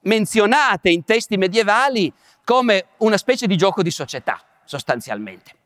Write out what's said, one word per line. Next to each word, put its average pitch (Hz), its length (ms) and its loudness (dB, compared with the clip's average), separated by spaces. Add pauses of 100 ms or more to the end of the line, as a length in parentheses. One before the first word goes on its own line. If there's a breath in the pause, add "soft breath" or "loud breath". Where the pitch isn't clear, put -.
menzionate 214 880 2
in 170 140 0
testi 220 320 0
medievali 208 760 0 (320 soft breath)
come 233 420 2 (120)
una 220 180 2
specie 254 300 -2
di 196 100 0
gioco 190 260 0
di 165 80 0
società, 135 520 -8 (220)
sostanzialmente. 107 920 -8 (120)